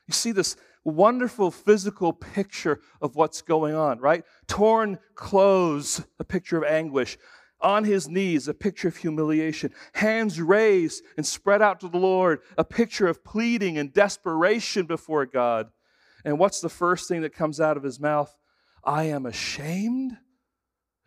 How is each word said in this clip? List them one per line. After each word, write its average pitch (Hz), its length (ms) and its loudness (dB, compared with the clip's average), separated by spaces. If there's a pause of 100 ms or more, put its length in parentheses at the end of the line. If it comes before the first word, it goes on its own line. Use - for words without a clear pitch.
You 160 80 -8
see 233 180 -2
this 185 240 -2 (260)
wonderful 202 680 2
physical 196 600 0
picture - 680 -6 (200)
of 143 140 -4
what's 151 280 0
going 156 320 0
on, 143 260 -2
right? 160 240 2 (240)
Torn 214 500 2 (160)
clothes, 185 880 2 (140)
a - 60 -10
picture 175 340 -4
of 151 60 -2
anguish. 156 540 -2 (420)
On 202 240 2
his 196 240 0
knees, 165 400 -2
a 147 60 -4
picture 185 340 -4
of 160 80 -8
humiliation. 156 760 -2 (220)
Hands 214 460 0
raised 190 640 2 (120)
and 156 100 -4
spread 202 360 2
out 196 180 4
to 185 80 -12
the 175 100 -2
Lord, 185 440 2 (160)
a 160 60 2
picture - 420 -2
of 165 160 0
pleading 208 560 -2
and 143 140 -6
desperation 190 920 0
before 156 380 -2
God. 120 480 -2 (520)
And 147 140 -2
what's 190 220 2
the 170 80 -4
first 175 400 -2
thing 170 140 -4
that 151 100 -6
comes 151 280 -4
out 156 160 0
of 139 60 -10
his 135 180 -8
mouth? 147 360 -2 (460)
"I 151 220 -2
am 143 220 -4
ashamed 208 920 -6 (880)